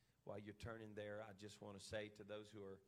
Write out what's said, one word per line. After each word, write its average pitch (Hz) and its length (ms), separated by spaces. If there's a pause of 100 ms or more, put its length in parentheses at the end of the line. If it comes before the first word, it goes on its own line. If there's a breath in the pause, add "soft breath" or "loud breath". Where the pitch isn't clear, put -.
(240 soft breath)
while 104 160
you're 104 140
turning 110 420
there, 104 320
I 104 60
just 98 280
wanna 101 200
say 107 340
to 107 80
those 104 300
who 104 100
are 95 240